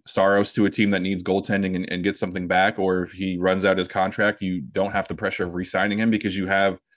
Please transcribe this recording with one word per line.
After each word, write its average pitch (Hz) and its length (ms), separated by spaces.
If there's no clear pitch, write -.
Saros 101 480
to 107 120
a 98 40
team 101 220
that 95 100
needs 92 220
goaltending 98 520
and, 90 160
and 90 120
get 98 120
something 92 320
back, 92 300
or 92 240
if 87 100
he 92 280
runs 95 260
out 95 140
his 90 80
contract, 101 540
you 92 200
don't 95 300
have 98 160
the 101 80
pressure 95 300
of 87 100
re-signing 101 420
him 113 140
because 104 260
you 95 80
have, 98 320